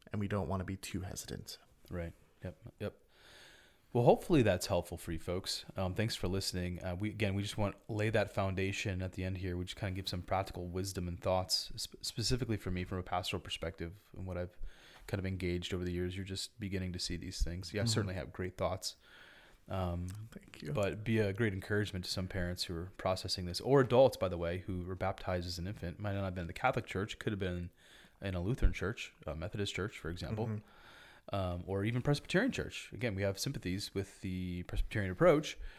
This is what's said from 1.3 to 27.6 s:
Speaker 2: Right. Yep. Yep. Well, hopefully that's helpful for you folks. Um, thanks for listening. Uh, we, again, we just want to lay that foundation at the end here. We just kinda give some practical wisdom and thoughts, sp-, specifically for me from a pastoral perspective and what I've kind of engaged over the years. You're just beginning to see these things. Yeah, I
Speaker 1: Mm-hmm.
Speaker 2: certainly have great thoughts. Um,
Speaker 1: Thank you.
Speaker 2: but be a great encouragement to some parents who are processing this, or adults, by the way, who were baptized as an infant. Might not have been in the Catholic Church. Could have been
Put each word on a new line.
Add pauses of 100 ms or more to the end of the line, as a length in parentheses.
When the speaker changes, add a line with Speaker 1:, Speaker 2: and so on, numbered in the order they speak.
Speaker 2:
Right. (320)
Yep. (240)
Yep. (1000)
Well,
hopefully
that's
helpful
for
you
folks. (120)
Um,
thanks
for
listening.
Uh,
we,
again,
we
just
want (120)
to
lay
that
foundation
at
the
end
here.
We
just
kinda
give
some
practical
wisdom
and
thoughts,
sp-,
specifically
for
me
from
a
pastoral
perspective (220)
and
what
I've (480)
kind
of
engaged
over
the
years.
You're
just
beginning
to
see
these
things.
Yeah,
I
Speaker 1:
Mm-hmm.
Speaker 2:
certainly
have
great
thoughts. (720)
Um, (240)
Speaker 1:
Thank
you.
Speaker 2:
but
be
a
great
encouragement
to
some
parents
who
are
processing
this,
or
adults,
by
the
way,
who
were
baptized
as
an
infant.
Might
not
have
been
in
the
Catholic
Church.
Could
have
been (520)